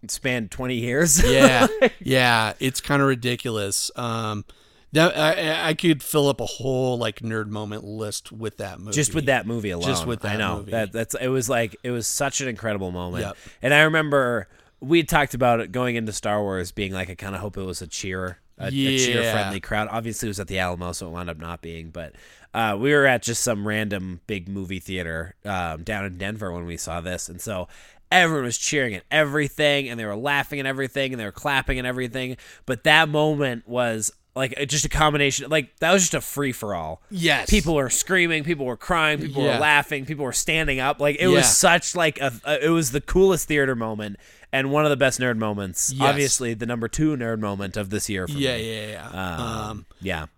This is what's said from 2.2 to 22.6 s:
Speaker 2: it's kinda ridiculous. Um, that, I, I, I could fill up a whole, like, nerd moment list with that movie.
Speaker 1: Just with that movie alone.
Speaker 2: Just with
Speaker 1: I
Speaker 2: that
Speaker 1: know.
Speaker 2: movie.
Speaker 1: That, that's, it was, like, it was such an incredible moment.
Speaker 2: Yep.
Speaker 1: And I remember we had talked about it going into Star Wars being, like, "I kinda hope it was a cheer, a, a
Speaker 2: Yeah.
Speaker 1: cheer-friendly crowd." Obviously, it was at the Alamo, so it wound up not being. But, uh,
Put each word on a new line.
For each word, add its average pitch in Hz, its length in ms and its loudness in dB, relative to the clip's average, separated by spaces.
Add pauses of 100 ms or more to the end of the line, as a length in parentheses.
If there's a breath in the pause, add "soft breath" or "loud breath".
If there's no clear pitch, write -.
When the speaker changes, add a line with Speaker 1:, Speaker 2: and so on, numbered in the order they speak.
Speaker 2:
it's 131 200 -2
kinda 143 240 2
ridiculous. 120 920 -2
Um, 113 480 -4 (480 soft breath)
that, 156 260 4
I, 156 140 4 (180)
I, 165 180 -2
I 160 60 2
could 156 280 2
fill 143 260 2
up 135 120 0
a 113 60 -4
whole, 127 520 -2
like, 113 220 -4
nerd 110 280 -4
moment 104 360 -8
list 107 480 -8
with 110 240 -10
that 95 240 -10
movie. 104 140 -10
Speaker 1:
Just 143 200 0
with 151 120 -2
that 120 200 2
movie 110 240 -4
alone. 85 160 -2
Speaker 2:
Just 85 200 0
with - 180 -4
Speaker 1:
I 101 60 -2
Speaker 2:
that 104 80 -2
Speaker 1:
know. 92 200 -2
Speaker 2:
movie. 98 120 -10
Speaker 1:
That, 110 220 -2
that's, 113 220 -4
it 127 140 -4
was, 127 220 0
like, 117 320 0
it 123 80 -6
was 117 160 -4
such - 340 -2
an 135 80 -4
incredible 104 420 -4
moment. 90 360 -6
Speaker 2:
Yep. 98 100 -10 (240 loud breath)
Speaker 1:
And 135 140 2
I 147 80 8
remember 143 680 2 (320 soft breath)
we 143 180 2
had 160 100 2
talked 147 260 2
about 120 260 4
it 92 120 -8
going 123 240 0
into 113 160 -4
Star 104 280 -2
Wars 95 320 -4
being, 98 220 -4
like, 92 160 -6
"I 92 60 -10
kinda 98 220 -8
hope 101 200 -8
it 98 60 -6
was 92 180 -8
a 90 40 -12
cheer, 92 520 -6 (180)
a, 98 120 -6
a - 20 -2
Speaker 2:
Yeah. 135 340 2
Speaker 1:
cheer-friendly 107 560 0
crowd." 107 300 -4
Obviously, 113 380 -6
it - 20 -4
was 98 100 -6
at 95 80 -6
the 95 100 -4
Alamo, 87 340 -4
so 92 160 -8
it - 20 -10
wound 87 180 -8
up 82 100 -8
not 85 220 -12
being. 82 300 -14
But, 80 240 -14 (400 loud breath)
uh, 107 260 0